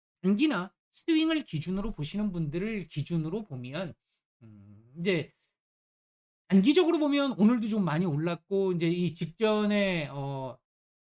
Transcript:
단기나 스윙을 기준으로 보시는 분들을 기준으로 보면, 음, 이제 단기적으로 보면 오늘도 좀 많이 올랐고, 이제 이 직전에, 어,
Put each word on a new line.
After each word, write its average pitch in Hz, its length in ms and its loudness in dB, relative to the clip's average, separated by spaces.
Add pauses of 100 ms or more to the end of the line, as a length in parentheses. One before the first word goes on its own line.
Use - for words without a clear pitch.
(220)
단기나 208 520 0 (180)
스윙을 320 500 2
기준으로 190 500 -4
보시는 202 420 -4
분들을 175 560 -4
기준으로 160 540 -4
보면, 135 500 -8 (480)
음, 107 560 -20
이제 170 340 -2 (1160)
단기적으로 302 520 4
보면 277 340 0
오늘도 214 340 4
좀 208 160 0
많이 160 220 0
올랐고, 175 680 -2
이제 170 140 0
이 175 260 0
직전에, 208 960 0
어, 135 460 -8 (560)